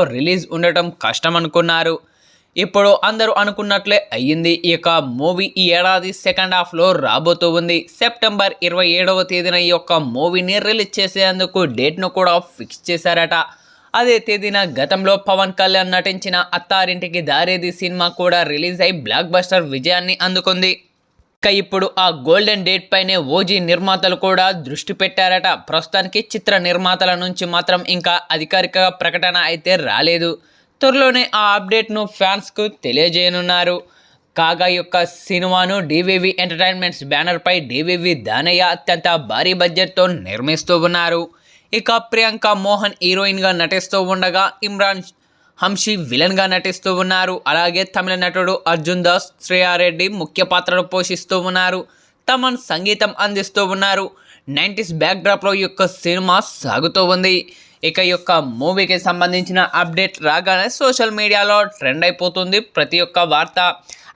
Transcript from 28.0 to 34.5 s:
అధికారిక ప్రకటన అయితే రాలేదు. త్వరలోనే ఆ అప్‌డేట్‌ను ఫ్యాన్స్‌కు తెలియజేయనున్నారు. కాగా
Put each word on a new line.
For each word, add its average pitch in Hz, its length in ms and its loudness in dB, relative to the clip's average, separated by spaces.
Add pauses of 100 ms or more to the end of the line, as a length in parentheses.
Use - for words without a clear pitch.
అధికారిక 180 480 -2 (160)
ప్రకటన 175 480 -2
అయితే 170 380 0
రాలేదు. 160 500 0 (500)
త్వరలోనే 262 420 4 (120)
ఆ 214 160 2
అప్‌డేట్‌ను 214 520 0 (100)
ఫ్యాన్స్‌కు 196 520 -2 (160)
తెలియజేయనున్నారు. 175 960 0 (600)
కాగా 165 320 2